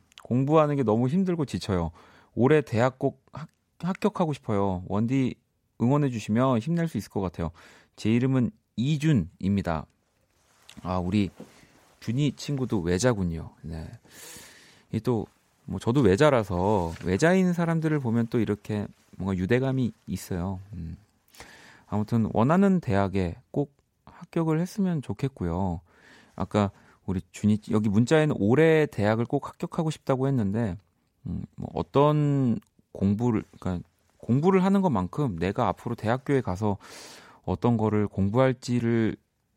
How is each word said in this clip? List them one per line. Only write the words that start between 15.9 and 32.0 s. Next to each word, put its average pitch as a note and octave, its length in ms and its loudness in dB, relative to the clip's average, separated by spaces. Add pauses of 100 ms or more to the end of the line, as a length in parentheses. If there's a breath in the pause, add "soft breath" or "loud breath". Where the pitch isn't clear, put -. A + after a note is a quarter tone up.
외자라서 G2 920 4 (120)
외자인 F3 480 2
사람들을 D#3+ 480 -2
보면 A#2 280 0
또 B2 100 -2
이렇게 G#2 480 -2 (300)
뭔가 F#2+ 200 -4
유대감이 B2+ 560 0 (140)
있어요. F#2 540 -6 (120)
음. E2 240 -12 (920 loud breath)
아무튼 G#2+ 460 0
원하는 F3+ 480 4
대학에 F#2+ 560 0 (140)
꼭 C#3+ 220 -4 (340)
합격을 D#3+ 540 -4
했으면 F3+ 420 -2
좋겠고요. F2+ 800 -2 (540 soft breath)
아까 G2 360 0 (360 soft breath)
우리 F#2+ 140 -2 (120)
준이, G#2 280 2 (100)
여기 G#2+ 180 2
문자에는 B2+ 500 4
"올해 D3+ 480 4
대학을 A2 400 0
꼭 - 220 -4
합격하고 D#3+ 420 -4
싶다"고 C3+ 360 -2
했는데, A2 500 0 (500)
음, E2+ 180 -8 (120)
뭐 - 180 -8
어떤 C#3+ 840 2 (340)